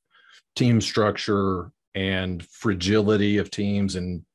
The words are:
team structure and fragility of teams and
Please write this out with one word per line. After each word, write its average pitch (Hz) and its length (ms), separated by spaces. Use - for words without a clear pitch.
team 120 260
structure 98 920
and 92 500
fragility 104 920
of - 120
teams 101 460
and 90 260